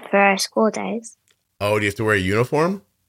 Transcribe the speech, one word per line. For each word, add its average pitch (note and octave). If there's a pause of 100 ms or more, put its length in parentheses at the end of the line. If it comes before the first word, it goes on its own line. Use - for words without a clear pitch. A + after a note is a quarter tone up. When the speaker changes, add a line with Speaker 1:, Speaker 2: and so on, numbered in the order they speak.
(100)
Speaker 1:
for G3
our G3
school A3
days. G#3 (420)
Speaker 2:
Oh, G#2
do G#2
you G2+
have -
to A#2
wear G#2+
a G2+
uniform? B2+ (260)